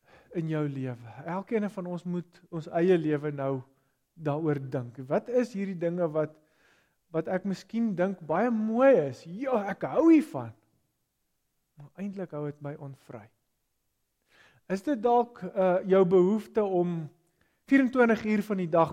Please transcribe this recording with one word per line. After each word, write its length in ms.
in 120
jou 180
lewe? 460
Elkeen 440
van 240
ons 100
moet 360
ons 200
eie 180
lewe 340
nou 280
daaroor 420
dink. 380
Wat 220
is 260
hierdie 220
dinge 340
wat, 220
wat 180
ek 160
miskien 480
dink 300
baie 260
mooi 400
is? 160
Ja, 440
ek 180
hou 220
hiervan. 420
Maar 260
eintlik 320
hou 140
dit 160
my 100
onvry. 520
Is 160
dit 160
dalk, 380
uh, 380
jou 180
behoefte 560
om 400
vierentwintig 560
uur 200
van 160
die 80
dag 240